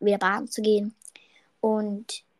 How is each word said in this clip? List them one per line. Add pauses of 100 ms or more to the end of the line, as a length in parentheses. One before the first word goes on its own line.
wieder
baden
zu
gehen. (680)
Und (160)